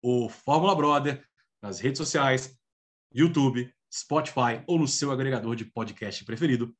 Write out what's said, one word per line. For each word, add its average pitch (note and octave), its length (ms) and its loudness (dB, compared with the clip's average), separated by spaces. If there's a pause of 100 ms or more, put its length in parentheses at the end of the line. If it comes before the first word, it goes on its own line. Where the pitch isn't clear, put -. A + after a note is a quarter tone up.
o A#2+ 280 0
Fórmula E3 460 2
Brother C#3+ 480 2 (380)
nas G2 180 -10
redes C3+ 180 -2
sociais, C#3 600 0 (560)
YouTube, C3+ 580 2 (220)
Spotify B2+ 720 -2
ou E3+ 140 2
no C#3+ 80 2
seu C#3 240 -2
agregador B2 440 -2
de A2+ 100 -8
podcast G#2+ 580 -10
preferido. A#2+ 560 -2